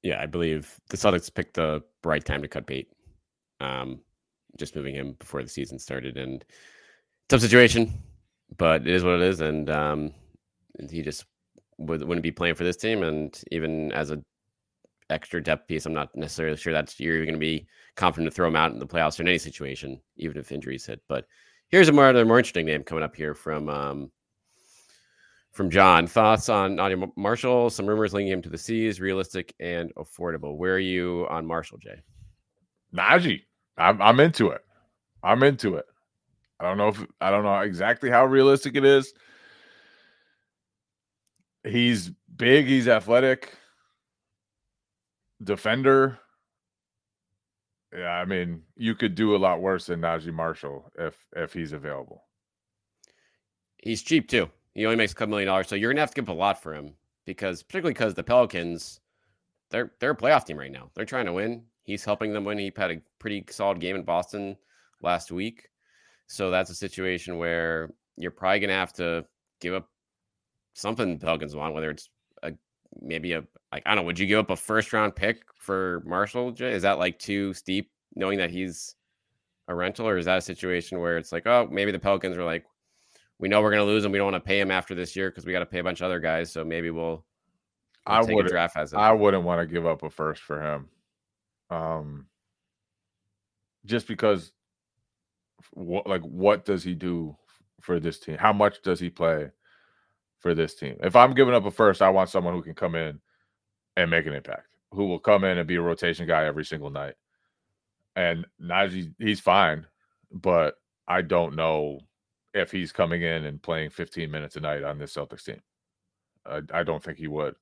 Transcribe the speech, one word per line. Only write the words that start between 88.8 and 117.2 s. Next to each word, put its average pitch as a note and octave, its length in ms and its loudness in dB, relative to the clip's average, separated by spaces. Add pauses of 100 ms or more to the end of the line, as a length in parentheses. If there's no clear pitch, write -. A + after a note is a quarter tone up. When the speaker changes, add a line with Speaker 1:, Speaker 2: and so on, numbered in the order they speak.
Speaker 1:
a" G2+ 60 -4
Speaker 2:
I G#2+ 140 6
wouldn't G2+ 300 4
wanna F2 240 0
give E2+ 200 -4
up D#2+ 180 -2
a D2+ 60 -8
first D#2 320 -6
for D2+ 200 -8
him. D2 260 -6 (800)
Um, D#2+ 580 -8 (1600)
just A2+ 220 -2
because, G2+ 460 0 (1200)
what, F2+ 340 -6
like, F#2+ 160 -2
what F#2 420 2
does F#2 200 -2
he F#2 100 -4
do E2 420 -6 (120)
f-, - 140 -20 (180)
for F2 200 -2
this D#2+ 200 -6
team? - 180 -12
How A2 140 4
much G#2 300 2
does F2+ 180 -2
he F2 100 -6
play D#2+ 400 -2 (880)
for F2 160 0
this D#2 200 -2
team? C#2 280 -12
If F2+ 140 -2
I'm B2+ 180 10
giving B2 200 6
up G#2 100 4
a G2+ 60 -2
first, G2+ 320 6
I F#2+ 80 8
want F#2+ 180 4
someone F2+ 260 -2
who F2 80 -6
can D#2+ 120 -14
come F2 200 -4
in D#2+ 260 -6 (760)
and F2 140 2
make E2 160 2
an D2+ 80 -6
impact, - 340 -12 (220)
who G2+ 160 -2
will F2+ 120 -4
come G2+ 260 4
in F#2 140 2
and D#2+ 100 -4
be F2 80 -2
a E2+ 60 0
rotation E2+ 440 -2
guy D#2 180 2
every D2+ 200 -4
single C#2+ 260 -10
night. C#2 240 -10 (1000)
And E2+ 300 -2 (140)
Naji, F2+ 580 -2
he's G#2+ 220 -2
fine, E2+ 460 4 (460)
but E2+ 420 2 (320)
I F2+ 160 0
don't E2+ 320 0
know D2+ 460 -2 (520)
if F#2+ 200 -2
he's F2+ 180 -6
coming E2+ 320 0
in E2 220 -2
and D2 180 -10
playing D#2+ 280 -4
fifteen E2 400 -10
minutes D2+ 260 -10
a D2+ 40 -10
night D2+ 220 -6
on D2 160 -8
this D2 160 -14
Celtics - 300 -12
team. - 160 -14 (840)
I, D2+ 180 -10 (100)
I E2+ 100 -2
don't D#2+ 200 -4
think D#2+ 160 -14
he D#2 100 -10